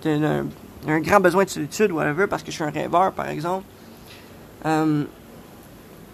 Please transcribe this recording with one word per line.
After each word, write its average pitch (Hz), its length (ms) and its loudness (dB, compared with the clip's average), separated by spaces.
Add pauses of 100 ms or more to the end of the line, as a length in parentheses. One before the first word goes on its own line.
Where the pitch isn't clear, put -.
d'un, 147 420 2 (400)
d'un 156 140 2
grand 170 200 4
besoin 185 240 6
de 180 60 -2
solitude, 185 420 0
whatever, 151 360 0
parce 156 160 -4
que - 80 -14
je 151 40 -8
suis - 80 -6
un 151 60 -2
rêveur, 156 440 2
par 139 160 -6
exemple. 170 340 -4 (1000)
Euh, 156 400 2 (1080)